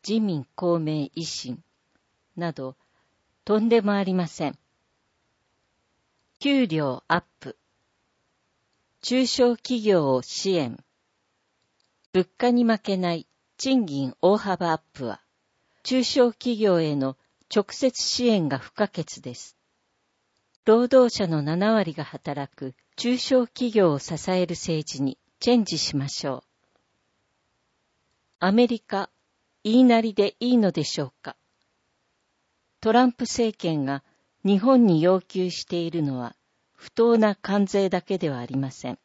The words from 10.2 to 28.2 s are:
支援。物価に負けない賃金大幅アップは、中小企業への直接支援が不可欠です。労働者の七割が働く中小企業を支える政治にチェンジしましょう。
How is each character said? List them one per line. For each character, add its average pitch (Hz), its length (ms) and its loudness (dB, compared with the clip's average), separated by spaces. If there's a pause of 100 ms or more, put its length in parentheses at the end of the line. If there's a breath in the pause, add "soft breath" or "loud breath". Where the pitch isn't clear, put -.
支 - 320 -4
援。 139 300 -4 (1300)
物 180 160 0 (100)
価 247 140 0
に 240 140 2
負 226 140 2
け 196 180 -4
な 175 160 -2
い 165 120 -8 (320)
賃 262 280 0
金 139 360 -4
大 185 140 4
幅 180 380 -2
ア 156 60 -2
ッ - 20 -14 (100)
プ 135 140 -12
は、 110 160 -10 (600)
中 254 200 0
小 247 280 2
企 233 260 -6
業 196 240 2
へ 151 140 -2
の 135 200 -4 (400)
直 208 140 2
接 - 320 -2
支 - 260 -2
援 190 220 2
が 135 80 -4
不 - 140 -14
可 208 160 -2
欠 - 340 -12
で 123 140 -14
す。 - 200 -20 (1080)
労 233 220 6
働 247 280 6
者 196 120 -2
の 156 160 0
七 180 300 0
割 190 200 0
が 156 100 -10
働 143 500 -10
く 131 200 -12 (220)
中 247 240 -2
小 254 260 2
企 233 280 -6
業 185 200 4
を 139 60 -2
支 - 160 -8 (160)
え 185 160 0
る 170 80 -6
政 156 280 -6
治 139 200 -6
に 135 160 -4 (200)
チ - 120 0
ェ 247 60 6
ン 226 60 2
ジ 170 140 -4
し - 180 -4
ま 139 140 -2
し - 180 -8
ょ 131 100 -4
う。 131 60 -18 (2000)